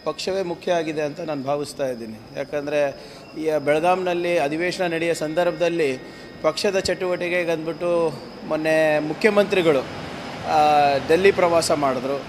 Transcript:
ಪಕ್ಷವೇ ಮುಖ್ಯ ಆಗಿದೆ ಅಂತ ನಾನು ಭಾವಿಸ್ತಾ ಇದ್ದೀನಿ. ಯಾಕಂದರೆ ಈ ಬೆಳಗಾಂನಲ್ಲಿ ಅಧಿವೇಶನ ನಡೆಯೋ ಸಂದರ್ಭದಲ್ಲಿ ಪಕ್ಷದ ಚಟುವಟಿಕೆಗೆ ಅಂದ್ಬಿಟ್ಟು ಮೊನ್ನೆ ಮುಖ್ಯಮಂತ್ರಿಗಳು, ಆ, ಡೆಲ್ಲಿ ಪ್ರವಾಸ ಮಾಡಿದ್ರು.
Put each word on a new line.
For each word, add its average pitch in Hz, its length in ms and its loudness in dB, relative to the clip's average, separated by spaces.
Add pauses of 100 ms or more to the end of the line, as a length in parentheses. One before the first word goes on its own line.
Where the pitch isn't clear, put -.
ಪಕ್ಷವೇ 190 400 -4
ಮುಖ್ಯ 175 280 -4
ಆಗಿದೆ 160 300 0
ಅಂತ 151 180 -4
ನಾನು 151 240 -6
ಭಾವಿಸ್ತಾ 143 460 -4
ಇದ್ದೀನಿ. 113 480 -12
ಯಾಕಂದರೆ 143 580 -2 (420)
ಈ 156 280 2
ಬೆಳಗಾಂನಲ್ಲಿ 175 720 2
ಅಧಿವೇಶನ 170 560 0
ನಡೆಯೋ 165 200 0
ಸಂದರ್ಭದಲ್ಲಿ 160 840 0 (420)
ಪಕ್ಷದ 190 380 0
ಚಟುವಟಿಕೆಗೆ 180 720 -2
ಅಂದ್ಬಿಟ್ಟು 165 680 -2 (240)
ಮೊನ್ನೆ 156 540 2
ಮುಖ್ಯಮಂತ್ರಿಗಳು, 185 800 2 (720)
ಆ, 160 80 2 (500)
ಡೆಲ್ಲಿ 185 240 6
ಪ್ರವಾಸ 175 400 4
ಮಾಡಿದ್ರು. 135 580 0